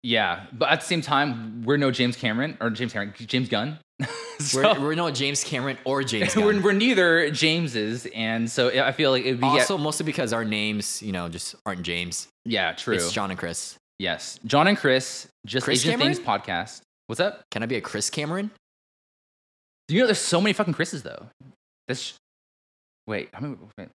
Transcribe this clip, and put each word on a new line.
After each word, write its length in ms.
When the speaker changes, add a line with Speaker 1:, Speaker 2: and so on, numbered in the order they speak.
Speaker 1:
Yeah, 500
but 180
at 100
the 60
same 160
time, 640
we're 140
no 120
James 260
Cameron 440
or 100
James 220
Cameron, 260
James 300
Gunn. 300
<laughs> 80
So 220
Speaker 2:
We're, 140
we're 60
no 160
James 320
Cameron 440
or 180
James 320
Speaker 1:
<laughs> 0
we're, 160
Speaker 2:
Gunn. 100
Speaker 1:
we're 120
neither 560
Jameses, 840
and 360
so 180
I 240
feel 180
like 140
it'd 160
be 60
Speaker 2:
Also, 320
mostly 260
because 300
our 100
names, 580
you 80
know, 200
just 240
aren't 180
James. 460
Speaker 1:
Yeah, 280
true. 240
Speaker 2:
It's 140
John 200
and 80
Chris. 380
Speaker 1:
Yes, 460
John 240
and 80
Chris, 500
Just 180
Speaker 2:
Chris 160
Speaker 1:
Asian 180
Speaker 2:
Cameron? 160
Speaker 1:
Things 120
podcast. 560
What's 120
up? 320
Speaker 2:
Can 120
I 40
be 100
a 40
Chris 300
Cameron? 400
Speaker 1:
Do 60
you 80
know 40
there's 140
so 220
many 100
fucking 220
Chris's 280
though? 260
This, 240
wait, 260
how 80
many? 160
Wait. 200